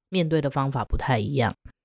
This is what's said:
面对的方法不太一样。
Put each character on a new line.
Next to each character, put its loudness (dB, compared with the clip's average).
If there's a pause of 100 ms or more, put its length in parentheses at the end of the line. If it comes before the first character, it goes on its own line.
面 0
对 2
的 -2
方 0
法 -2
不 -2
太 0
一 -2
样。 0 (300)